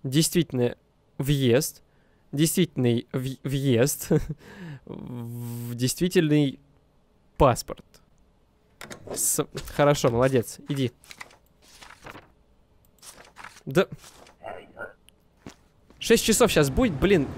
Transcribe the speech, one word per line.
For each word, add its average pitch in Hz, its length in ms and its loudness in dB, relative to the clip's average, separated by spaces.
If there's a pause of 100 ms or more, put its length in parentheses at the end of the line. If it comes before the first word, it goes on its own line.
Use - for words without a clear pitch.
Действительно 135 720 0 (420)
въезд. 135 640 0 (500)
Действительный 139 800 0
в-, 131 300 -6
въезд 135 680 0 (400)
<laughs> 160 360 -16
в 120 880 -12
действительный 147 840 0 (760)
паспорт. - 480 0 (1300)
С-, - 340 -2 (280)
хорошо, 143 340 4
молодец, 123 480 0 (100)
иди. 139 240 -4 (2750)
Да. 185 220 0 (2000)
Шесть - 260 2
часов 220 260 4
щас 147 180 4
будет, 190 240 0
блин. 156 340 2 (100)